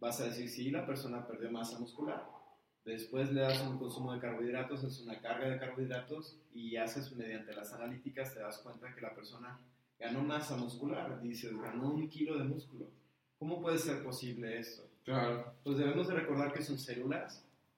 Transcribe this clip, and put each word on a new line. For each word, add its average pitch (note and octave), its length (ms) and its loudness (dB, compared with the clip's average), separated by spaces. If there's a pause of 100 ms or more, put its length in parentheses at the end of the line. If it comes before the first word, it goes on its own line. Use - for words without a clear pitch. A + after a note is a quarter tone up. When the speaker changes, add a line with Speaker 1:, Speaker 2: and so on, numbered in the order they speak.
Speaker 1:
vas A#2 200 0
a B2 60 2
decir, A#2+ 220 -2
sí, B2+ 220 -2
la - 140 2
persona A#2+ 420 -2
perdió A2+ 260 -4
masa A#2 260 -2
muscular. D3+ 480 -2 (580)
Después B2+ 480 2
le C3+ 100 6
das C3 200 8
un C3 160 0
consumo B2+ 340 -2
de B2 80 -2
carbohidratos, B2 640 0
es B2 180 -2
una A#2 200 -6
carga A#2+ 280 2
de C3 100 2
carbohidratos, B2+ 840 -2 (120)
y A2+ 240 -2
haces A#2 360 0
mediante A2 420 -6
las G#2 180 -8
analíticas, B2+ 640 -4
te A2 60 -8
das G#2+ 180 -6
cuenta A#2+ 360 -12
que - 60 -12
la A2+ 140 -6
persona B2 460 -12 (380)
ganó A#2 240 2
masa D3 340 2
muscular. B2 680 0
Dices, A#2 340 -2
ganó A#2+ 360 0
un D#3 160 2
kilo D3+ 280 2
de C3+ 80 2
músculo. C3+ 460 -2 (480)
¿Cómo E3+ 220 0
puede E3 180 6
ser C#3+ 240 2
posible A#2+ 560 -2
esto? - 300 -8 (160)
Speaker 2:
Claro. A#2+ 580 2
Speaker 1:
Pues C#3 160 4
debemos D#3 300 6
de F3+ 60 4
recordar C#3+ 380 4
que - 100 0
son C#3 160 -2
células C3 680 -2 (320)